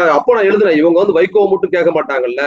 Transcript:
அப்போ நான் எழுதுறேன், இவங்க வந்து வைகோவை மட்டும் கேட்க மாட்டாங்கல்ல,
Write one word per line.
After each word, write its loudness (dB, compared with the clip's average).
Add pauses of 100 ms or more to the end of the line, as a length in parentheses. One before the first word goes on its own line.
(120)
அப்போ 0
நான் 0
எழுதுறேன், 2
இவங்க 2
வந்து 0
வைகோவை 0
மட்டும் -2
கேட்க 0
மாட்டாங்கல்ல, -4